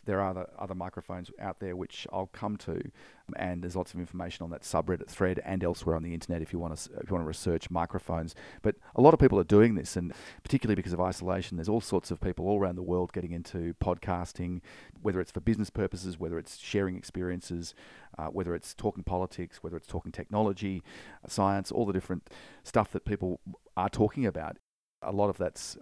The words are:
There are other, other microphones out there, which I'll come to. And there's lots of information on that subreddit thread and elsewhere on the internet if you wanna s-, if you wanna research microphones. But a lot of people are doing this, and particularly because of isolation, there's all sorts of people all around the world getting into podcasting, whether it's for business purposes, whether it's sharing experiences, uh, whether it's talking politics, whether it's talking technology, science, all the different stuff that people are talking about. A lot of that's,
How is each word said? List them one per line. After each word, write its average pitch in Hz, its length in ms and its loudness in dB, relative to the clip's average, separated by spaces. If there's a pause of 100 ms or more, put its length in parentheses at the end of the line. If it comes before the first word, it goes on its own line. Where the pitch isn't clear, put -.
There 98 160 0
are 95 100 2
other, 90 260 -6
other 95 200 -6
microphones 90 520 -8 (120)
out 98 180 -6
there, 90 160 -6
which - 380 -8
I'll 95 160 -2
come 107 300 -4
to. - 220 -6 (540)
And 87 280 -4
there's 87 120 -6
lots 90 200 -4
of 87 40 -8
information 87 460 -8
on 85 60 -8
that 76 120 -10
subreddit 82 460 0
thread 92 360 2
and 90 200 -2
elsewhere 85 320 2
on 80 80 -2
the 85 100 -4
internet 82 260 -4
if 78 120 -6
you 87 80 -2
wanna 82 140 -4
s-, - 140 -10 (120)
if - 100 -6
you 98 40 0
wanna 85 120 0
research 82 420 0
microphones. 85 680 -2 (240)
But 107 160 2 (180)
a - 60 4
lot 151 120 12
of 151 60 8
people 110 220 8
are 85 40 6
doing 107 300 10
this, 82 220 -2
and 87 160 -2 (320)
particularly 107 320 2
because 90 160 -2
of 85 80 0
isolation, 92 560 0
there's 82 120 -4
all 110 120 4
sorts - 320 0
of 82 80 -6
people 90 260 -2
all 101 140 4
around 90 160 2
the 92 60 -6
world 87 300 0
getting 87 200 -4
into 85 500 -4
podcasting, 90 800 -2 (400)
whether 92 200 0
it's - 120 -4
for 90 80 -6
business 107 300 2
purposes, 92 480 -4
whether 82 200 -4
it's - 200 -12
sharing 95 380 -2
experiences, 90 800 -6 (440)
uh, 80 80 -6
whether 87 280 -2
it's - 200 -8
talking 98 280 -4
politics, 90 600 -4
whether 85 140 -8
it's 78 100 -12
talking - 260 -8
technology, 101 720 -2 (440)
science, 98 460 2
all 113 140 2
the 101 80 0
different 92 340 -4 (360)
stuff - 280 2
that - 140 -4
people 95 340 -2 (380)
are 95 100 2
talking 113 380 2
about. 80 320 -4 (460)
A - 60 -4
lot 101 200 2
of 90 60 -2
that's, - 460 -4